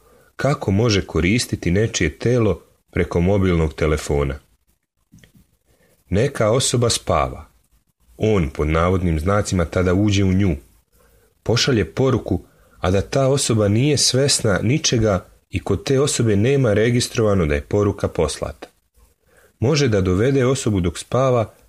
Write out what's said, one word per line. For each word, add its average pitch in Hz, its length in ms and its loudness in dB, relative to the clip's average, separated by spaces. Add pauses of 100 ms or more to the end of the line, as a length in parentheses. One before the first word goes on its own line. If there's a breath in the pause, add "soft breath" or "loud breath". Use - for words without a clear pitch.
(360 soft breath)
kako - 340 -2
može 101 360 2
koristiti 90 640 -2
nečije 95 480 0
telo 117 440 0 (300)
preko 90 280 -2
mobilnog 87 540 2
telefona. 73 640 -2 (1700 soft breath)
Neka 110 420 0
osoba 120 400 0
spava. 69 560 -2 (720)
On, 101 320 2
pod 73 180 -4
navodnim 85 520 0
znacima, 98 440 0
tada 90 300 0
uđe 101 300 2
u 95 80 2
nju. 95 240 2 (840 soft breath)
Pošalje 113 420 0
poruku, 117 560 -2 (380 soft breath)
a 90 120 -2
da 98 100 2
ta 135 280 -2
osoba 123 400 0
nije 127 280 0
svesna 127 680 0
ničega 110 640 0 (240)
i 98 100 -6
kod - 240 -4
te 131 160 0
osobe 120 360 0
nema 123 360 2
registrovano 107 720 0
da 73 80 0
je 73 60 -2
poruka 101 480 -2
poslata. - 600 -6 (880 soft breath)
Može 143 300 0
da 104 120 2
dovede 113 460 2
osobu 120 340 0
dok 87 180 -2
spava 123 560 0 (140)